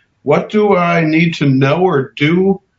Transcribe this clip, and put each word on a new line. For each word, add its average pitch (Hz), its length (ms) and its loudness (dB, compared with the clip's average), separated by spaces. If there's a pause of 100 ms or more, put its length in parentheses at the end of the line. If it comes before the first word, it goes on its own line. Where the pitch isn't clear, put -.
(240)
What 160 260 0
do 208 260 2
I 170 300 0
need 165 300 0
to 147 120 -2
know 135 360 0
or 147 280 -2
do, 180 500 -2 (180)